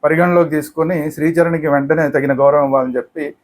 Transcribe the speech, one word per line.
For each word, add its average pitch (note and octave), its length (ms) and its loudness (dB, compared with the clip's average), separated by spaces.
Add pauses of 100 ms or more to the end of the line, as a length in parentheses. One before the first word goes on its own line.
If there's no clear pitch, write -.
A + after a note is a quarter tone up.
పరిగణలోకి E3+ 480 2
తీసుకొని D#3+ 460 -4 (140)
శ్రీచరణ్కి E3 580 0
వెంటనే C#3+ 400 0
తగిన C#3 300 0
గౌరవం C#3 280 4
ఇవ్వాలని C3 300 -2
చెప్పి D3 280 -8 (200)